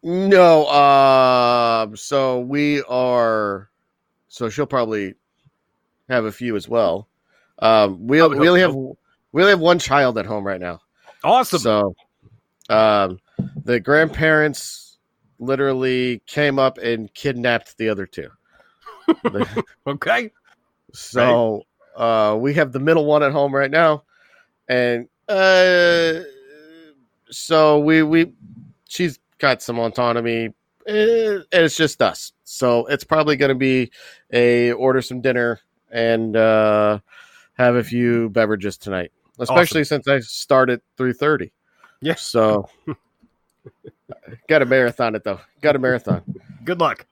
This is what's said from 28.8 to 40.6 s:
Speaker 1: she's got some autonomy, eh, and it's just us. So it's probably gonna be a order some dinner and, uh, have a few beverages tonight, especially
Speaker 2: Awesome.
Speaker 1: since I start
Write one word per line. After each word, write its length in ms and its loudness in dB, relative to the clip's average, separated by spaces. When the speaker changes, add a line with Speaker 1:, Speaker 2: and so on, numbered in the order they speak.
Speaker 1:
she's 320 -6
got 220 0
some 200 -8
autonomy, 760 -4
eh, 480 0
and 180 -10
it's 240 2
just 240 -2
us. 320 -2
So 420 -2
it's 180 -4
probably 320 0
gonna 200 0
be 340 -2
a 400 2
order 300 0
some 180 -12
dinner 400 -2
and, 460 -2
uh, 640 2
have 200 2
a 80 0
few 480 -2
beverages 480 -2
tonight, 320 -8
especially 400 0
Speaker 2:
Awesome. 220 -4
Speaker 1:
since 60 -6
I 120 0
start 500 -2